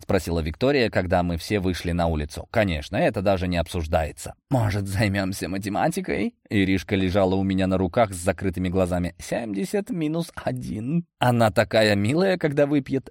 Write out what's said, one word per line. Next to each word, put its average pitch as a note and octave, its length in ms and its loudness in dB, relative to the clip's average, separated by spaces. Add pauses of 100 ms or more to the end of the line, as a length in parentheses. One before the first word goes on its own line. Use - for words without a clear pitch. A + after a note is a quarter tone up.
спросила E2+ 380 0
Виктория, A#2 500 0
когда F2+ 320 2
мы F2 140 -2
все G#2 240 -2
вышли F2+ 320 -2
на E2+ 160 2
улицу. D#2 420 -4
«Конечно, F#2 460 0
это C3 260 0
даже F#2 240 2
не F2 120 -2
обсуждается». E2 760 -4 (160)
«Может, G#2 380 0
займёмся G2 600 -2
математикой?» G#2 880 -2 (160)
Иришка F#2+ 460 2
лежала F#2+ 400 2
у G2 80 0
меня F#2+ 240 0
на F#2+ 100 2
руках G2 340 2
с F#2 40 -10
закрытыми F#2 520 -2
глазами. F2 500 0
«Семьдесят G3+ 720 -4
минус E3 440 -4
один». B2+ 720 -4 (140)
«Она A#2 320 4
такая G#2+ 420 4
милая, E3 440 2
когда C#3+ 280 2
выпьет», C3+ 440 -2